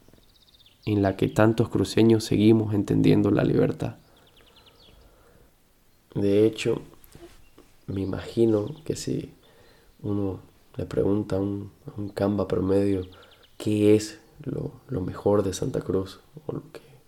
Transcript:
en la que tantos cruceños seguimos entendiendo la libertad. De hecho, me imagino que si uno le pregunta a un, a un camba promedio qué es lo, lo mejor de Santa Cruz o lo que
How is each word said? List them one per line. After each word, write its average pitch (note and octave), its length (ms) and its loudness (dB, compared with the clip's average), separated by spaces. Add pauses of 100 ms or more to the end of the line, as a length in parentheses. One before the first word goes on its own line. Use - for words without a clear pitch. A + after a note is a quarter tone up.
(840)
en G#2 160 0
la G2 140 0
que A2 120 0
tantos A2 420 2
cruceños A2 540 2
seguimos G#2+ 500 4
entendiendo G#2 580 2
la - 120 2
libertad. - 520 0 (2250)
De G2+ 300 2
hecho, A2+ 360 -2 (1040)
me G2 140 -6
imagino G#2+ 840 0
que - 120 -4
si - 360 -8 (720)
uno G2+ 380 -4 (360)
le F#2+ 100 -8
pregunta G2+ 520 -2
a - 20 -2
un, G2+ 320 -6 (160)
a - 120 -14
un G2+ 100 -8
camba G2+ 380 -2
promedio F#2+ 600 0 (500)
qué G#2 380 4
es - 240 -2 (240)
lo, - 280 -8 (160)
lo A2 140 -6
mejor G2 420 0
de F#2+ 100 -2
Santa - 280 -4
Cruz - 380 -4 (260)
o - 80 -8
lo - 180 -8
que - 100 -20 (260)